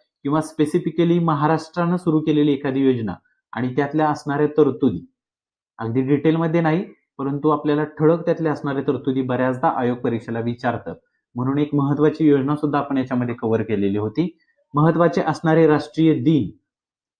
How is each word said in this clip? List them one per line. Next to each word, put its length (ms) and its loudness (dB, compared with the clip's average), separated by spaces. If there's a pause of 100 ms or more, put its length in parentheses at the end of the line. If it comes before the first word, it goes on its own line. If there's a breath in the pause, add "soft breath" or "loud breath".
(220 soft breath)
किंवा 180 0
specifically 840 0
महाराष्ट्रानं 720 0
सुरू 240 0
केलेली 320 2
एखादी 280 -2
योजना 340 0 (380)
आणि 240 -4
त्यातल्या 320 0
असणाऱ्या 380 -2
तरतुदी, 600 0 (720)
अगदी 240 -2
डिटेलमध्ये 580 0
नाही, 240 0 (340 loud breath)
परंतु 300 -4
आपल्याला 360 0
ठळक 420 0
त्यातल्या 260 0
असणाऱ्या 300 -4
तरतुदी 400 -2
बऱ्याचदा 460 0
आयोग 300 -2
परीक्षेला 420 -4
विचारतं, 540 -6 (400)
म्हणून 240 -2
एक 160 -2
महत्त्वाची 540 2
योजना 280 2
सुद्धा 220 -2
आपण 200 -2
याच्यामध्ये 360 -2
cover 280 -2
केलेली 360 -2
होती. 400 -4 (360)
महत्त्वाचे 480 2
असणारे 440 2
राष्ट्रीय 480 2
दिन, 360 2 (680)